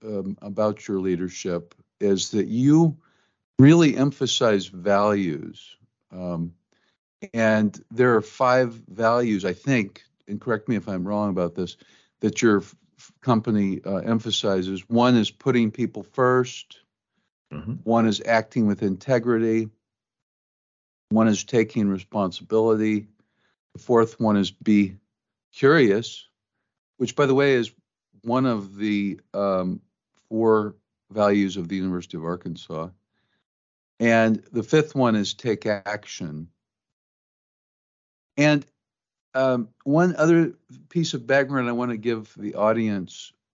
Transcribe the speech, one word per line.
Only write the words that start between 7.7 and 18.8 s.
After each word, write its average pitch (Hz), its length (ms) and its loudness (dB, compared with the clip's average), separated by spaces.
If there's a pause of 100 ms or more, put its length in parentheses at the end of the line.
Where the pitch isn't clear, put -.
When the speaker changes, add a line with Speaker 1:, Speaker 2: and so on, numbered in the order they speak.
Speaker 1:
there 120 260 2
are 107 60 2
five 127 500 0 (160)
values, 113 560 0
I 92 80 -2
think, 113 500 -4 (240)
and 104 140 -10
correct 110 260 -6
me 117 100 -2
if 92 120 -8
I'm 92 180 -6
wrong 104 220 -2
about 90 260 -4
this, 90 220 -8 (440)
that 104 200 -2
your 110 180 2
f-, - 160 -8 (240)
f-, - 220 -20
company, 107 640 0
uh, 95 120 -4
emphasizes. 98 920 -4
One 120 260 2
is 110 160 0
putting 120 420 0
people 107 320 -8
first. 127 760 -2 (760)
Speaker 2:
Mm-hmm. 80 300 -10
Speaker 1:
One 113 240 2
is 107 180 -2
acting 113 420 0
with 101 160 -2